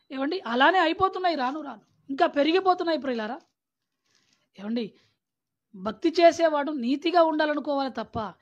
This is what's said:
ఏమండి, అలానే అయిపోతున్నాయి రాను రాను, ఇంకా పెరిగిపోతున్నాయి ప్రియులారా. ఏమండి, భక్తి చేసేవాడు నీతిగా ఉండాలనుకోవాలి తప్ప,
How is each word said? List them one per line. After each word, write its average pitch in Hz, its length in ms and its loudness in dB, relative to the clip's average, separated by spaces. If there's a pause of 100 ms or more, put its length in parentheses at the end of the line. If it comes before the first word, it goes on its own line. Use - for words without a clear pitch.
(120)
ఏమండి, 285 360 -4
అలానే 285 320 4
అయిపోతున్నాయి 359 560 0
రాను 277 260 -4
రాను, 254 200 -14 (280)
ఇంకా 277 160 0
పెరిగిపోతున్నాయి 339 760 2
ప్రియులారా. 240 400 -6 (1200)
ఏమండి, 214 340 -6 (840)
భక్తి 214 340 -4
చేసేవాడు 330 600 4
నీతిగా 302 520 0
ఉండాలనుకోవాలి 294 680 -2
తప్ప, 214 500 -10